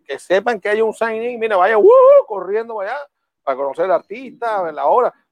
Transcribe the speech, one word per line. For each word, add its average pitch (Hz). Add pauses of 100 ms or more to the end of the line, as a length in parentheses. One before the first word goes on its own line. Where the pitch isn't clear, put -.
que 139
sepan 208
que 202
hay 214
un 220
signing, 226
mira, 220
vaya, 208
uh, 208 (340)
corriendo 220
vaya 208 (480)
para 135
conocer 139
al 190
artista, 220
ver 160
la 143
obra, 214 (180)